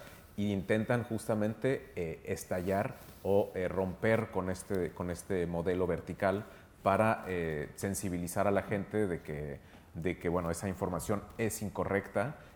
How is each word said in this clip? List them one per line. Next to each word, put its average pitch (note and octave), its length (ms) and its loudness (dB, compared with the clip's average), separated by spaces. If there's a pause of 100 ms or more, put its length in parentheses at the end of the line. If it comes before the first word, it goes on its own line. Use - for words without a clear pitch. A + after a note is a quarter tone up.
(360)
y G#2 160 2
intentan A2 520 2
justamente, A2+ 880 0
eh, D#2+ 300 -4
estallar F#2+ 680 -2 (280)
o, G2 320 4
eh, F#2 140 0
romper G2 600 2
con F#2 180 0
este, F#2 440 -2
con F2+ 180 -4
este F2 360 -2
modelo E2+ 400 0
vertical F#2 580 0 (380)
para, G#2+ 460 4
eh, D#2+ 480 -2
sensibilizar F#2+ 720 0
a G2+ 40 6
la G2 120 4
gente G#2 440 0
de F2 140 -2
que, D2 400 -6 (340)
de E2+ 240 -2
que, F2+ 100 -2
bueno, E2+ 220 0
esa G2 180 -2
información F#2 540 -2 (160)
es A2 240 -2
incorrecta G2+ 720 0 (200)